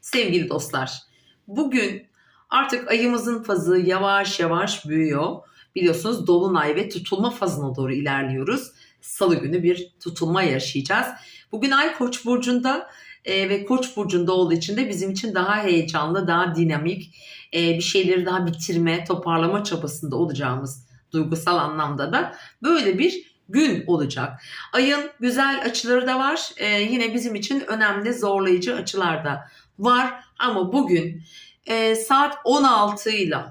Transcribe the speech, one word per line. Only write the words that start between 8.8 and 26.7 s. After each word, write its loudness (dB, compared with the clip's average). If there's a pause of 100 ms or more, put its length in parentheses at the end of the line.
Salı 2
günü -2
bir 0 (100)
tutulma -2
yaşayacağız. -2 (440)
Bugün 0
ay 2
Koç -4
burcunda, 0 (360)
e, 0
ve 0
Koç 0
burcunda 2
olduğu 4
için -2
de 0
bizim -4
için -4
daha 2
heyecanlı, 0
daha 2
dinamik, 0 (380)
e, 0
bir 2
şeyleri 2
daha 0
bitirme, 0
toparlama 0
çabasında -6
olacağımız -2 (240)
duygusal 0
anlamda -2
da -2 (280)
böyle 2
bir -2 (120)
gün 2
olacak. -2 (320)
Ayın 2 (100)
güzel 0
açıları 0
da 0
var. -2
E, 0